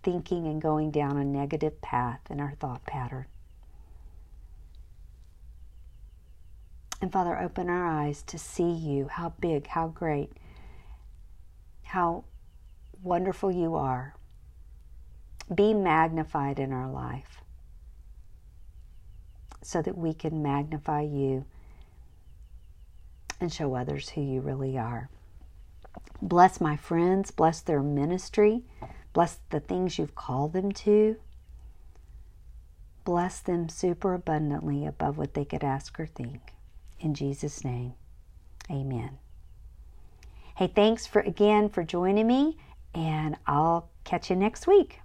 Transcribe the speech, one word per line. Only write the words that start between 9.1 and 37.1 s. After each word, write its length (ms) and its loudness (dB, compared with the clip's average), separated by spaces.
big, 260 2
how 220 -2
great, 440 -2
how 420 0
wonderful 480 2
you 240 2
are. 400 0
Be 200 8
magnified 840 4
in 140 0
our 180 -2
life 520 -8
so 200 -2
that 140 -2
we 180 -2
can 280 -2
magnify 600 0
you 420 0
and 120 0
show 220 0
others 360 -4
who 120 -4
you 180 0
really 380 -2
are. 320 -4
Bless 380 8
my 160 2
friends, 540 2
bless 300 4
their 220 2
ministry, 800 4
bless 280 4
the 100 0
things 380 0
you've 160 -2
called 400 -2
them 180 0
to. 440 6
Bless 360 0
them 280 0
super 460 0
abundantly 720 0
above 320 -2
what 160 -4
they 100 0
could 180 -4
ask 380 -2
or 60 -4
think. 340 -8
In 120 0